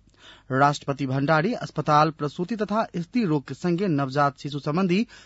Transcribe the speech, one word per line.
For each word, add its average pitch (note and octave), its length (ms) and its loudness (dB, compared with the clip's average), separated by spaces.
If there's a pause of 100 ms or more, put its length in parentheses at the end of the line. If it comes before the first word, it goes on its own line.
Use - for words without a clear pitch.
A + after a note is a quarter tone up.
(480)
राष्ट्रपति C#3 580 0
भण्डारी D3+ 480 0
अस्पताल D3+ 560 2
प्रसूति F3 460 -6
तथा G#3 360 -2
स्त्री G3 320 -2
रोग D3+ 220 0
के C3+ 80 -10
संगे F3 340 0
नवजात C#3 520 0
शिशु C#3+ 180 -8
संबंधी F3 480 0 (200)